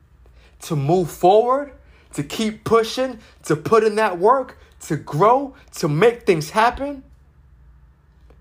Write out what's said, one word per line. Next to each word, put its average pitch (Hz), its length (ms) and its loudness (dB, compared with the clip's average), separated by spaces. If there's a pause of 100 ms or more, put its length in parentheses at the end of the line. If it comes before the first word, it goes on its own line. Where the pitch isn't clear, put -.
(600)
to - 140 -8
move 151 340 0
forward, 240 640 2 (400)
to 147 100 -8
keep 214 400 -6
pushing, 226 560 0 (240)
to 160 120 -2
put 214 280 2
in 214 120 0
that 208 240 -2
work, 262 380 0 (240)
to - 140 -6
grow, 240 600 0 (200)
to 170 120 -4
make 196 380 0
things 160 240 0
happen, 262 540 -2 (1400)